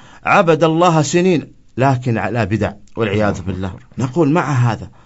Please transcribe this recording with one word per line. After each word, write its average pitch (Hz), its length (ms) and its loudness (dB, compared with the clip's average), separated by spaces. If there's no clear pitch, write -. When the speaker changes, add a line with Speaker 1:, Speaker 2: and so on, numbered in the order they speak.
Speaker 1:
عبد 165 400 2
الله 165 380 2
سنين 175 520 0
لكن 127 400 0
على 104 280 -2
بدع 98 280 -2
والعياذ 104 360 0
Speaker 2:
الله 90 100 -8
Speaker 1:
بالله." 92 260 -8
Speaker 2:
أكبر. 87 120 -12
Speaker 1:
نقول: 135 340 0
مع 147 200 0
هذا، 120 380 -2